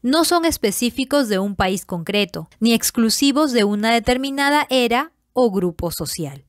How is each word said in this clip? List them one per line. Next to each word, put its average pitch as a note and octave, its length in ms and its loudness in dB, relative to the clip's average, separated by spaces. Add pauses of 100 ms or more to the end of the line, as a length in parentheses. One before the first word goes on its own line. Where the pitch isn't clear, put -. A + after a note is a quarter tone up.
No D#4 240 2
son E4+ 180 2
específicos B3+ 840 0
de G3 100 0
un G3+ 160 -4
país F#3 300 -2
concreto, F#3 640 -4 (100)
ni A#3 140 4
exclusivos B3 800 2
de A#3 100 4
una G#3 300 0
determinada C4+ 760 0
era B3+ 440 0 (180)
o B3 200 2
grupo F3+ 380 -2
social. C#3+ 600 -8